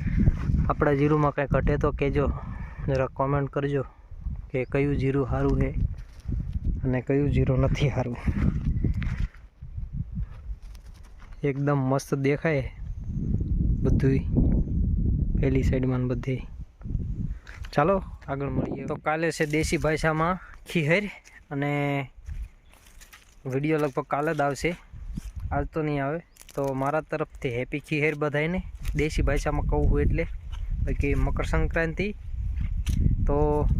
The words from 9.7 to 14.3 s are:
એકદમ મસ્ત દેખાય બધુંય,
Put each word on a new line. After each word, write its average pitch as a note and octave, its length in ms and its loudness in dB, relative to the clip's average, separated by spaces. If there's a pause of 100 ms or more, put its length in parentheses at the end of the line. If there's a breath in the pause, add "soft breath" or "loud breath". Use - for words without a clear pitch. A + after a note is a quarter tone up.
એકદમ C#3+ 360 2
મસ્ત C3+ 360 0
દેખાય C#3 580 0 (1080)
બધુંય, C3+ 360 4 (1200)